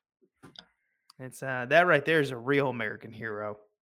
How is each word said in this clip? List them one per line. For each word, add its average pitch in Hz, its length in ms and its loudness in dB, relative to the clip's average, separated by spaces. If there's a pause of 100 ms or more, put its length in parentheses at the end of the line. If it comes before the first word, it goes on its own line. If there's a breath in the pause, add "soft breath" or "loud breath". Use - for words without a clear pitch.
(1200)
it's, 131 240 -14
uh, 127 260 -6
that 165 180 8
right 151 180 4
there 160 160 4
is 135 100 -2
a 127 60 -8
real 139 320 0
American 113 420 -8
hero. 107 480 -10 (220)